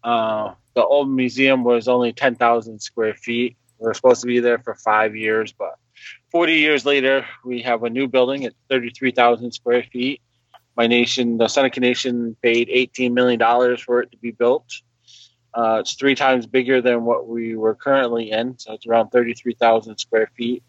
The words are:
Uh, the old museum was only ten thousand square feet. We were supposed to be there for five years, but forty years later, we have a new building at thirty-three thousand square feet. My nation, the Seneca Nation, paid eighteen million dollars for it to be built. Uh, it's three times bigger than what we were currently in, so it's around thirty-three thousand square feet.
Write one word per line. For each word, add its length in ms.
Uh, 520
the 80
old 260
museum 560
was 240
only 240
ten 220
thousand 460
square 320
feet. 440
We 80
were 60
supposed 280
to 60
be 120
there 200
for 160
five 380
years, 380
but 240
forty 220
years 320
later, 400
we 200
have 200
a 60
new 180
building 380
at 80
thirty-three 420
thousand 400
square 320
feet. 380
My 100
nation, 500
the 120
Seneca 320
Nation, 600
paid 280
eighteen 440
million 260
dollars 420
for 200
it 100
to 60
be 140
built. 400
Uh, 280
it's 140
three 200
times 300
bigger 360
than 220
what 240
we 300
were 180
currently 560
in, 260
so 140
it's 160
around 220
thirty-three 460
thousand 420
square 400
feet. 320